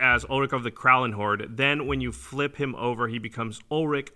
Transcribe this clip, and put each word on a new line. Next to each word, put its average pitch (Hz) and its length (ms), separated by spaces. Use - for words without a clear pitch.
as 123 280
Ulrich 135 240
of 127 120
the 117 80
Krallen 127 420
Horde. 104 420
Then 139 300
when 135 140
you 123 120
flip 139 440
him 135 180
over, 120 340
he 113 100
becomes 113 420
Ulrich 147 460